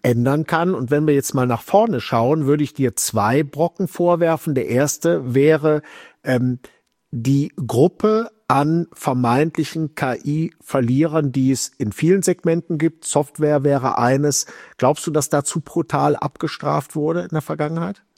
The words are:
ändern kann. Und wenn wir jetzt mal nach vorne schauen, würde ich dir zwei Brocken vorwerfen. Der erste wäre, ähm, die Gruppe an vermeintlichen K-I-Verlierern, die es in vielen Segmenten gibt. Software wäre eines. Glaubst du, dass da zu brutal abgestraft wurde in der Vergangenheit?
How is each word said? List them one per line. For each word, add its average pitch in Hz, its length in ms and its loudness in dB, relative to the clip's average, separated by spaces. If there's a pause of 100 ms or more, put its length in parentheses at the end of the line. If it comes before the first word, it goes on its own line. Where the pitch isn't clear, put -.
ändern 127 420 0
kann. 170 300 0
Und 123 160 -4
wenn 147 160 2
wir 147 80 4
jetzt - 200 -2
mal 127 120 2
nach 120 160 -2
vorne 202 380 2
schauen, 131 460 0
würde 147 160 2
ich - 120 -6
dir 127 200 -2
zwei 113 480 0
Brocken 165 460 -4
vorwerfen. 165 680 0
Der 127 140 -2
erste 139 640 0
wäre, 151 460 4 (420)
ähm, 127 360 0 (520)
die 135 460 0
Gruppe 180 760 0 (180)
an 156 440 2
vermeintlichen 143 1040 -2
K-I-Verlierern, 143 1400 0
die 131 180 2
es - 180 -2 (100)
in 110 120 -2
vielen 180 320 2
Segmenten 170 560 -2
gibt. 160 260 -2
Software 147 600 0
wäre 139 340 0
eines. 135 480 0 (300)
Glaubst 135 300 0
du, 170 40 -4
dass 147 200 -2
da 143 120 2
zu - 200 -4
brutal 147 520 -2
abgestraft - 800 -6
wurde 160 280 -2
in 175 80 -10
der 156 120 -2
Vergangenheit? 160 640 -6 (140)